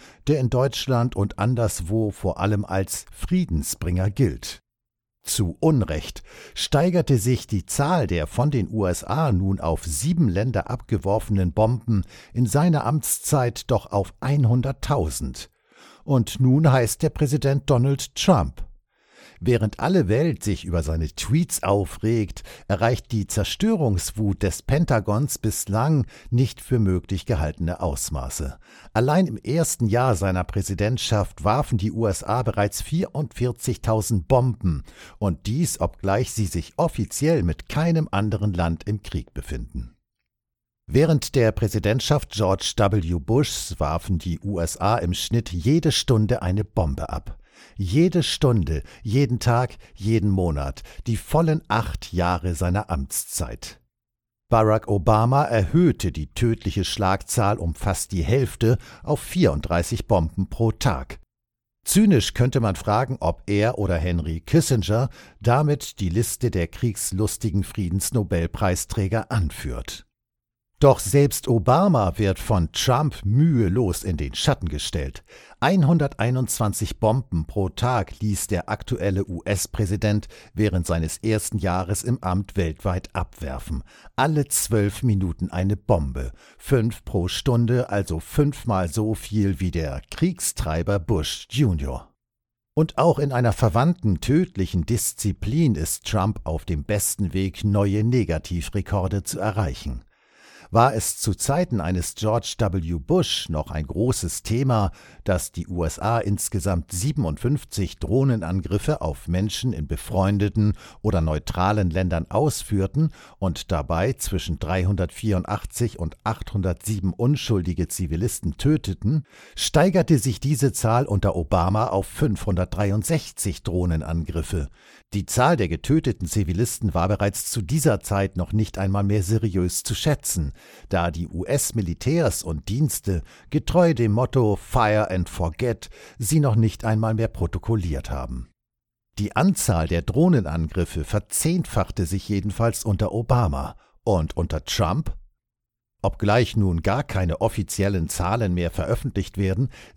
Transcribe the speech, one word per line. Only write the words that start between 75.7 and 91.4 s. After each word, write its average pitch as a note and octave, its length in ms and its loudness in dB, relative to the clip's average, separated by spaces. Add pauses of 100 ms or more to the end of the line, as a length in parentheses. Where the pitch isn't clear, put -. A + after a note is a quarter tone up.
Bomben A2 420 0
pro F#2+ 240 -2
Tag B2 540 -2
ließ G2+ 260 -2
der F#2 220 -2
aktuelle G2 560 -2
U-S-Präsident G#2 1040 -2 (240)
während F#2+ 340 0
seines E2 300 -2
ersten A2 400 -2
Jahres F#2 460 -2
im B2 200 -2
Amt F#2 320 -4
weltweit F2 580 -4
abwerfen. C#2 720 -8 (320)
Alle D3 320 0
zwölf G#2 560 0
Minuten F#2+ 480 0
eine F#2+ 240 0
Bombe. C2 560 -2 (260)
Fünf - 460 0
pro F2+ 240 -2
Stunde, A#2+ 640 0
also F#2+ 320 -2
fünfmal A#2 640 0
so G#2+ 280 -2
viel G2+ 440 0
wie F2+ 120 0
der D2 380 -4
Kriegstreiber F2+ 880 -2
Bush E2 540 -2